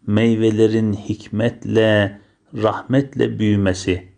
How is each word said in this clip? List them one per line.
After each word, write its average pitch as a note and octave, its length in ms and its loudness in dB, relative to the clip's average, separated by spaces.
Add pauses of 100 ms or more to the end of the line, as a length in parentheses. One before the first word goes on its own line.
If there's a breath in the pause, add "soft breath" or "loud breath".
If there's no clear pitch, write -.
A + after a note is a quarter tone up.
meyvelerin A2 840 2
hikmetle, G#2+ 1300 -2 (320 loud breath)
rahmetle A#2 840 -2
büyümesi G2 640 0 (140)